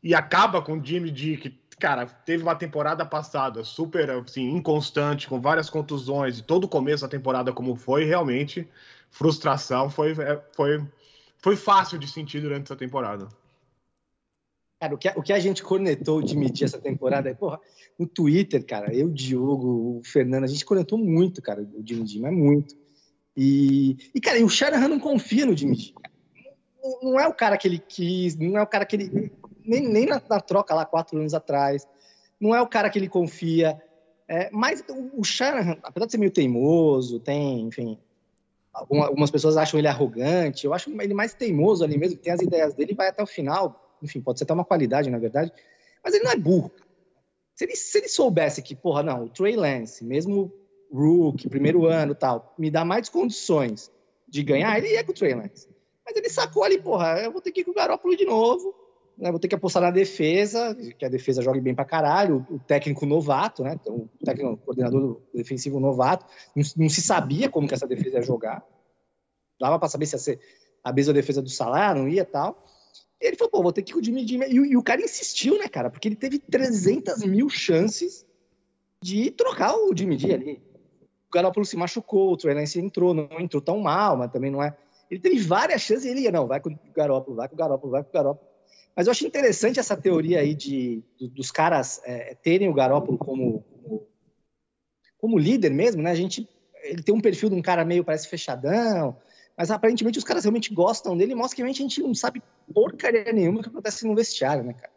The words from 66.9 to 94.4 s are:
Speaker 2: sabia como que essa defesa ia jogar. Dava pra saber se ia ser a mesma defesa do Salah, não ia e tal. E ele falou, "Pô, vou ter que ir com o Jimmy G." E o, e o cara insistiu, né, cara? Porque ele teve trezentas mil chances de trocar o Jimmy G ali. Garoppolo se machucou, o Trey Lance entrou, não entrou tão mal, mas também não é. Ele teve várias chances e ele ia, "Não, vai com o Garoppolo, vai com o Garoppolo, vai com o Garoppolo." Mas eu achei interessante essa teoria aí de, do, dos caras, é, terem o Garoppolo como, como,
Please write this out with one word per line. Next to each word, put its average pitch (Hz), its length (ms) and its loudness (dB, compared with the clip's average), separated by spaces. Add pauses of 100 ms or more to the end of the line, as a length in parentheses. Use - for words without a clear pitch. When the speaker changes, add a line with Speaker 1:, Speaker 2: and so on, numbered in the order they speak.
Speaker 2:
sabia 165 460 2
como 147 200 0
que 139 60 -2
essa 131 120 -6
defesa 123 300 -2
ia 120 60 2
jogar. 117 420 -4 (960)
Dava 147 180 2
pra 160 100 -2
saber 151 180 -4
se 151 100 -6
ia - 20 -4
ser 127 220 -4 (420)
a 123 100 -6
mesma 139 200 4
defesa 139 300 2
do 131 80 -10
Salah, 156 440 0
não 135 140 0
ia 185 140 0
e - 20 0
tal. 160 400 -6 (560)
E 466 60 -2
ele - 100 0
falou, 466 140 0
"Pô, 381 120 2
vou 175 100 4
ter 196 100 -2
que - 100 -10
ir - 20 -16
com 330 60 0
o 214 40 -6
Jimmy 240 220 -2
G." 247 100 -2 (120)
E 254 120 6
o, 285 40 8
e 277 120 4
o 247 60 6
cara 262 200 2
insistiu, - 560 0
né, 415 100 -4
cara? 123 220 -4
Porque - 180 -6
ele 214 80 -2
teve 269 220 -4
trezentas 226 840 0
mil 202 240 4
chances - 800 0 (760)
de 202 280 -2
trocar 403 460 0
o 415 200 2
Jimmy 165 220 0
G 175 140 2
ali. 135 380 -4 (640)
Garoppolo 180 320 2
se 185 120 -8
machucou, 190 560 0
o 170 40 2
Trey 147 180 0
Lance 151 260 -2
entrou, 180 340 0
não 151 140 -2 (100)
entrou 165 240 -4
tão 196 180 -2
mal, 180 360 2
mas 123 140 -4
também 131 200 -4
não 139 120 -2
é. 147 140 -4 (340)
Ele 185 100 -8
teve 359 200 4
várias 214 420 0
chances 254 220 0
e 262 40 -4
ele 254 120 -2
ia, 226 120 2
"Não, 151 140 2
vai 131 140 -2
com 165 100 -8
o 151 80 -12 (160)
Garoppolo, 135 420 0
vai 120 120 -6
com 156 60 -16
o 156 40 -14
Garoppolo, 139 340 -2
vai 139 100 -2
com - 80 -14
o - 20 -20
Garoppolo." 147 380 -2 (440)
Mas 175 120 2
eu 240 60 4
achei 294 140 -2
interessante 254 520 2
essa 214 180 -2
teoria 165 440 2
aí 147 140 2
de, 127 480 -4 (160)
do, 127 100 -10
dos 127 220 -10
caras, 156 540 0
é, 123 380 -12
terem 185 260 2
o 156 60 0
Garoppolo 135 420 2
como, 127 460 -2
como, - 440 -12 (1120)